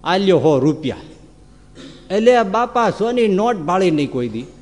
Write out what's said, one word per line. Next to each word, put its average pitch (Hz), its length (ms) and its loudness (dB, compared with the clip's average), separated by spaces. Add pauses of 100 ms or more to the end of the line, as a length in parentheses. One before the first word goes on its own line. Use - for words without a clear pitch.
"આલ્યો 185 360 2
સો 143 200 2
રૂપિયા." 139 380 -2 (1120)
"એટલે 226 320 4
બાપા, 226 460 0
સોની 233 380 0
નોટ 214 280 0
ભાળી 180 360 0
નહીં 147 200 -2
કોઈ 123 180 -4
દી. 113 160 -8 (160)